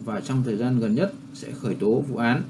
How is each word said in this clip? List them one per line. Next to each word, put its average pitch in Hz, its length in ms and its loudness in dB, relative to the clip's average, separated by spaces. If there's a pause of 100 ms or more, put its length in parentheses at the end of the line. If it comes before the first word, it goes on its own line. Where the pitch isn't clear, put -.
và 107 160 -4
trong 131 240 0
thời 110 120 0
gian 123 240 2
gần 110 140 2
nhất 180 200 2 (200)
sẽ - 180 -12
khởi - 220 -4
tố 110 340 2
vụ 127 80 -4
án. 120 340 2